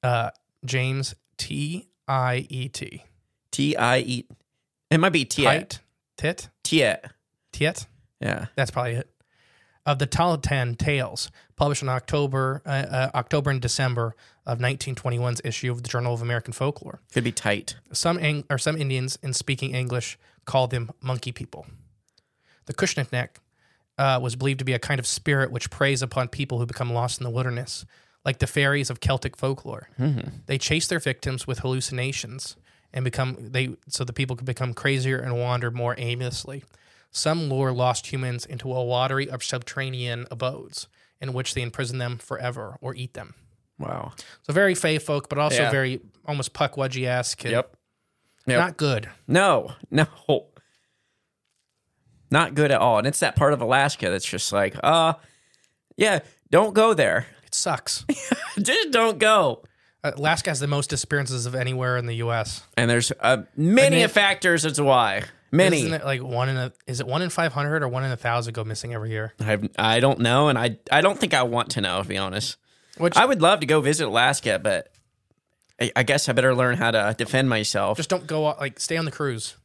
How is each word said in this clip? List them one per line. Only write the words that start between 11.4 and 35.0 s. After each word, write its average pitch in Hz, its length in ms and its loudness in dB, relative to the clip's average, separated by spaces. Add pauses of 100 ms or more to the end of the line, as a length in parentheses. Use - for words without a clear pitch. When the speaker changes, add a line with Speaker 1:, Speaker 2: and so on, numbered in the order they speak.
Speaker 1:
published 147 260 0
in 135 60 -4
October, 135 760 -2
uh, - 40 -12
uh, 135 460 -2
October 139 360 0
and 131 100 0
December 120 540 -2 (320)
of 120 140 -4
nineteen 131 340 -2
twenty-one's 120 500 -4
issue 123 280 -4
of 120 100 -8
the 120 60 -10
Journal 120 260 -2
of 117 80 -6
American 120 300 -4
Folklore. - 480 -6 (120)
Speaker 2:
Could 123 120 0
be 120 80 0
tight. 104 420 -2 (180)
Speaker 1:
Some 170 260 0
Ang-, 151 300 -2
or 139 100 -2
some 151 180 -2
Indians 131 480 -4
in 135 80 -6
speaking 135 420 -4
English 123 440 -4 (260)
call 127 240 2
them 117 320 -4
monkey 127 320 -6
people. - 340 -14 (1000)
The - 80 -8
Cushniknek 127 560 -2 (680)
uh, 135 240 4
was 123 140 -4
believed 135 240 -2
to 135 40 -4
be 131 80 -2
a 123 60 0
kind 139 200 -2
of 120 80 -4
spirit 135 440 0
which 120 200 -6
preys 139 320 0
upon 127 260 -4
people 131 300 -6
who 120 80 -2
become 120 260 -6
lost 120 280 -2
in 127 40 -8
the 123 60 -6
wilderness, 123 540 -4 (400)
like 135 140 -2
the - 80 2
fairies 143 440 2
of 120 100 -8
Celtic - 360 -2
folklore. 131 520 -6 (100)
Speaker 2:
Mm-hmm. 135 300 0 (180)
Speaker 1:
They 135 120 -2
chase 156 300 0
their 175 120 -2
victims 131 460 -4
with 127 140 -6
hallucinations 127 960 -6 (360)
and 131 120 -4
become, 127 340 -2
they, 127 380 -4 (120)
so - 160 -6
the 123 80 -8
people 127 240 -4
could 131 100 -10
become 127 280 -4
crazier 131 440 0